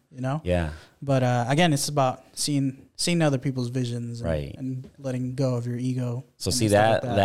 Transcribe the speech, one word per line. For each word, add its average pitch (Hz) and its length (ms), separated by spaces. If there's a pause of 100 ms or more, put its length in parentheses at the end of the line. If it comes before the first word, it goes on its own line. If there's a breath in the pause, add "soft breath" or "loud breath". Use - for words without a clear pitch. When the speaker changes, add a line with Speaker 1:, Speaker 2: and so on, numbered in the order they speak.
Speaker 1:
you 127 120
know? 135 240
Speaker 2:
Yeah. 87 240 (320 loud breath)
Speaker 1:
But, 135 200
uh, 123 280
again, 156 240
it's 139 160
about 139 340 (100)
seeing, 139 600
seeing 170 260
other 147 180
people's 131 300
visions 120 520
and, 101 80
Speaker 2:
Right. 76 280
Speaker 1:
and 131 320 (100)
letting 127 360
go 127 200
of 120 120
your 120 100
ego 127 460 (140)
Speaker 2:
So - 100
Speaker 1:
and 90 80
Speaker 2:
see, 113 140
Speaker 1:
stuff 104 320
Speaker 2:
that, 120 60
Speaker 1:
like 117 100
Speaker 2:
that 98 80